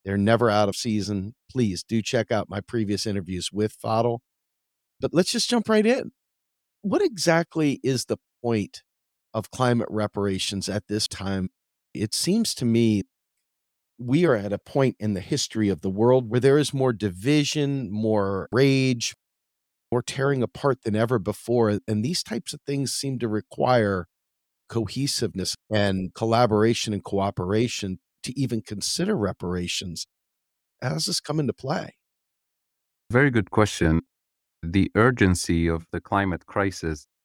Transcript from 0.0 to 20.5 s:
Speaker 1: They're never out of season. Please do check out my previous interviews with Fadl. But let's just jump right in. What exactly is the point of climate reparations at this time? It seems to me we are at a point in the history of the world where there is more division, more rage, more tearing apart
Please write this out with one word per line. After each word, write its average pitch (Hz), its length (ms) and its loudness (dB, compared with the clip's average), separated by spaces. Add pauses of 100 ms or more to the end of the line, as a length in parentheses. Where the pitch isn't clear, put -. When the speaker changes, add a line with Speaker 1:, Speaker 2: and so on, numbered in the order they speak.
Speaker 1:
They're 98 120 -2
never 110 320 4
out 104 200 4
of 95 80 -4
season. 104 580 -4 (160)
Please 104 320 -2
do 113 180 -2
check 113 300 -2
out 107 180 -2
my 98 120 -6
previous 104 460 -4
interviews 92 460 -4
with 107 240 -2
Fadl. 117 440 0 (800)
But 127 120 -4
let's 175 200 2
just - 180 -2
jump 233 180 0
right 214 180 4
in. 247 260 0 (720)
What 247 200 0
exactly 165 800 0
is 127 220 0
the 110 140 -4 (220)
point 110 440 -2 (500)
of 110 160 -6
climate 120 400 0
reparations 101 800 -4
at 101 180 -4
this 107 220 -2
time? 95 420 -4 (420)
It 110 200 -4
seems 214 440 0
to 123 100 -2
me 117 380 4 (920)
we 135 280 2
are 143 80 4
at 101 180 -2
a 101 60 -2
point - 400 0
in 107 160 -2
the 90 60 -4
history 110 500 0
of 87 100 -2
the 98 80 -4
world 117 400 4
where 120 120 0
there 135 180 6
is 143 160 0
more 131 180 2
division, 135 1000 0
more 101 640 -2
rage, 131 600 2 (760)
more - 120 0
tearing 135 400 0
apart 127 400 0